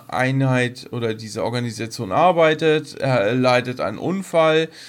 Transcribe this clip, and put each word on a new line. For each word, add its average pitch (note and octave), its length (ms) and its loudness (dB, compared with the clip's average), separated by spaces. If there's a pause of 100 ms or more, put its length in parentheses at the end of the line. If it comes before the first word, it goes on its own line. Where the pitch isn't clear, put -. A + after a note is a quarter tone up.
Einheit B2+ 840 0
oder A#2 220 -4
diese A2 300 -6
Organisation A2+ 680 -4
arbeitet. D#3 880 2
Er B2 340 2
leidet B2+ 480 2
einen G2 160 -4
Unfall, D#3+ 720 0 (200)